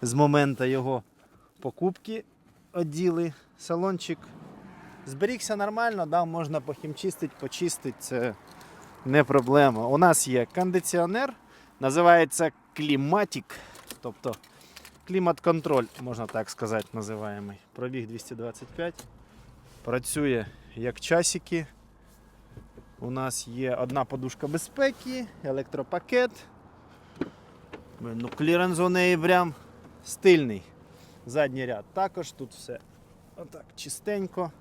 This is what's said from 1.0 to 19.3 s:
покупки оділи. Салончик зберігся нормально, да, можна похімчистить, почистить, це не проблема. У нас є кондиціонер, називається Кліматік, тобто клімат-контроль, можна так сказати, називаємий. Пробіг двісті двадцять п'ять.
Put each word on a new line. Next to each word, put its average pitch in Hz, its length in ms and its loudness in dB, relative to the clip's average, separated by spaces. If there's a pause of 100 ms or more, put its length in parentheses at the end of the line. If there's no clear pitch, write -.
покупки 185 640 -6 (500)
оділи. 170 600 -2 (240)
Салончик 175 600 -4 (880)
зберігся 208 500 -4
нормально, 214 500 -2
да, 165 200 0
можна 160 360 -4
похімчистить, 151 720 -6
почистить, - 680 -6
це 120 340 -4 (720)
не 139 180 6
проблема. 131 640 6
У 135 100 4
нас 165 300 6
є 123 280 2
кондиціонер, 185 800 0 (460)
називається 165 720 6 (220)
Кліматік, 147 800 0 (460)
тобто 117 340 -8 (720)
клімат-контроль, 165 760 2 (160)
можна 117 240 -8
так 110 240 -6
сказати, 110 440 -4
називаємий. 104 640 -10 (160)
Пробіг 127 340 -8
двісті 113 280 -14
двадцять 117 320 -12
п'ять. - 360 -10 (800)